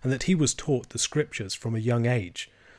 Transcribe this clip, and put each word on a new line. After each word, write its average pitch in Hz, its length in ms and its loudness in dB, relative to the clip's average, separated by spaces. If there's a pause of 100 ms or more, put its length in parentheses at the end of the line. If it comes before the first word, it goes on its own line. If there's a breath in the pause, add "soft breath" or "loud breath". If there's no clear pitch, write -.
and 127 80 2
that 131 120 -4
he 185 120 4
was 147 180 4
taught - 360 -2
the - 100 -6
scriptures 147 520 -2
from 113 220 -4
a 113 60 0
young 117 260 2
age. 107 420 -2 (300 soft breath)